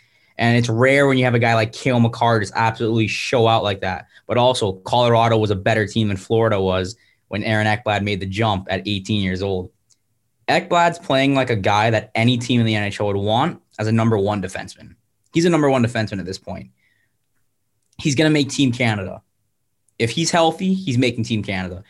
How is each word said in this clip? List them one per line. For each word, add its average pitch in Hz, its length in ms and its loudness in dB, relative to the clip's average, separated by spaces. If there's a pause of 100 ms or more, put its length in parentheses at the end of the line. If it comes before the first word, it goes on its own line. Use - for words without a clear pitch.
(360)
And 117 220 2
it's 120 100 0
rare 131 380 4
when 135 100 2
you 127 80 2
have 123 100 2
a 123 40 2
guy 117 160 2
like 113 180 0
Cale 127 260 0
Makar 117 420 2
just 95 140 -6
absolutely 113 540 0
show 113 400 0
out 110 160 2
like 101 160 -4
that. 92 260 -6 (200)
But 110 100 -2
also, 120 380 2
Colorado 117 640 2
was 107 120 2
a 104 60 0
better 107 300 0
team 110 220 -2
than 98 100 -4
Florida 110 420 0
was 92 340 -2 (340)
when 104 140 -6
Aaron 107 240 0
Ekblad 104 360 0
made 101 180 -2
the 95 60 -8
jump 98 440 -2
at 95 160 -6
eighteen 104 360 -4
years 92 200 -4
old. 92 280 -4 (760)
Ekblad's 170 520 0
playing 135 360 0
like 131 160 0
a 117 60 0
guy 104 340 0
that 110 240 -2
any 120 220 2
team 120 240 0
in 113 60 2
the 110 100 0
N 104 80 -2
H 98 160 -6
L 107 60 -2
would 101 100 -2
want 117 460 -2 (160)
as 107 100 -2
a 110 40 0
number 113 260 2
one 101 240 -2
defenseman. - 520 -14 (380)
He's 165 140 2
a 180 40 2
number 147 200 4
one 131 120 2
defenseman 110 380 -2
at 85 60 -10
this 95 120 -10
point. 95 300 -14 (1300)
He's 147 180 0
gonna 156 160 4
make 147 200 2
Team 135 220 2
Canada. 107 500 -2 (760)
If 113 120 0
he's 165 200 -2
healthy, 170 440 2
he's 160 220 -2
making 120 280 0
Team 107 180 -2
Canada. 92 480 -8